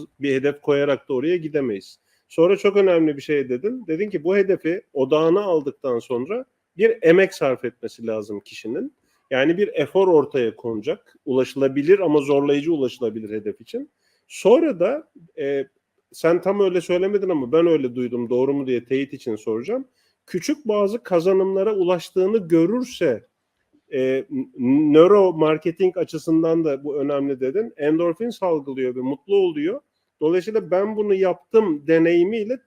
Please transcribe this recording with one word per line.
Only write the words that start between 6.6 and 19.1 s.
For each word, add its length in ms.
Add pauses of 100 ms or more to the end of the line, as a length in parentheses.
bir 240
emek 320
sarf 320
etmesi 420
lazım 320
kişinin. 540 (380)
Yani 260
bir 160
efor 340
ortaya 480
konacak. 600 (100)
Ulaşılabilir 720
ama 200
zorlayıcı 540
ulaşılabilir 560
hedef 320
için. 300 (360)
Sonra 520
da, 280 (320)
e, 260 (460)
sen 300
tam 180
öyle 220
söylemedin 480
ama 220
ben 160
öyle 280
duydum. 340
Doğru 240
mu 140
diye 180
teyit 280